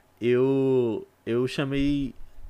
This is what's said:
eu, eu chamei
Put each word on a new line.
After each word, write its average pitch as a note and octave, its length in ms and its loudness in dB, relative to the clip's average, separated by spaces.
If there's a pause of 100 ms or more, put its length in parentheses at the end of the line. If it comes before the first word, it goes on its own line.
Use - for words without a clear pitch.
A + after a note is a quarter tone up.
(200)
eu, B2+ 840 2 (200)
eu B2 240 0
chamei C#3 680 -2 (360)